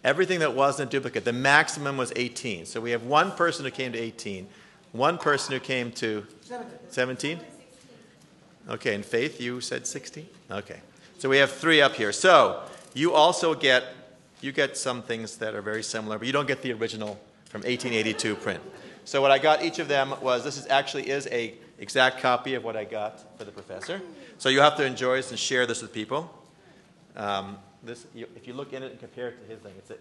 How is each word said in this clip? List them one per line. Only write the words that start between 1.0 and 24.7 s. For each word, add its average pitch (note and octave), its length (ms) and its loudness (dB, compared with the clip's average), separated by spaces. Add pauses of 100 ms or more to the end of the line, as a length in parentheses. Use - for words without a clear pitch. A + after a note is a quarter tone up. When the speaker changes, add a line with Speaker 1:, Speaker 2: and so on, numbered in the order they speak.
Speaker 1:
The A#2+ 80 2
maximum C#3 640 4
was B2+ 200 -2
eighteen. A#2 500 -6
So - 140 -6
we A#2 120 -4
have A#2 120 -2
one D#3 280 4
person E3+ 320 0
who C3 60 -4
came B2+ 220 -6
to A2+ 60 -6
eighteen, G2+ 500 -8 (440)
one D3+ 260 2
person C#3 340 0
who C3 80 -2
came B2 320 -4
to G#2+ 340 -4 (160)
Speaker 2:
Seventeen. - 360 -14 (120)
Speaker 1:
seventeen? C3 500 -4 (1300)
Okay, A2+ 260 -2
and G#2 100 -6
Faith, A#2+ 360 -2
you B2 200 -6
said C3 260 -8
sixteen? D3+ 420 -12 (220)
Okay. G#2 300 -10 (380)
So C3+ 100 -2
we C3+ 100 6
have C3+ 120 6
three D#3 320 4
up C3+ 140 4
here. G#2 160 0
So C3+ 500 6 (300)
you D#3 200 0
also E3 420 4
get, C3 300 4 (560)
you C#3 120 -8
get C#3 240 0
some B2 260 -4
things A2+ 340 -8
that G#2+ 180 -6
are G#2 80 -6
very G#2+ 200 -4
similar, G#2+ 360 -6
but A#2 80 -6
you C3 60 -2
don't C#3+ 160 0
get C3 120 -2
the B2+ 120 -6
original G#2+ 480 -6 (280)
from G#2 160 -12
eighteen B2 280 -2
eighty-two A2 440 0
print. F2+ 240 -4 (440)
So C#3 180 0
what C#3 80 6
I C#3 80 8
got D3+ 240 4
each E3 160 -4
of D3+ 100 -4
them C3+ 320 2
was, B2 240 0
this C#3+ 140 -6
is B2+ 80 -14
actually C3+ 420 0
is C#3 200 -2
a A#2 260 -4 (240)
exact C3 420 2
copy B2+ 340 0
of A2+ 100 -6
what A2+ 120 -6
I G#2+ 80 -6
got G#2+ 540 -10
for A2 60 -12
the G#2 80 -14
professor. G2+ 500 -10 (360)
So C3 100 0
you C3+ 120 6
have D3 180 8